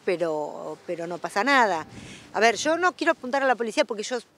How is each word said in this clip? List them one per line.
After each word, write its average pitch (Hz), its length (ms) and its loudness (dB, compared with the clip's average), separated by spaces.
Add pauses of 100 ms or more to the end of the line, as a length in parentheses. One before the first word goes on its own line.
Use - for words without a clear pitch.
pero, 156 720 -2 (100)
pero 170 180 -6
no 175 120 -6
pasa 175 260 -2
nada. 226 420 4 (460)
A - 80 -2
ver, 220 160 6
yo 311 220 0
no 349 160 2
quiero 330 180 2
apuntar 269 320 -2
a 269 40 2
la 254 80 4
policía 233 280 0
porque 214 200 -4
ellos 247 220 -6 (120)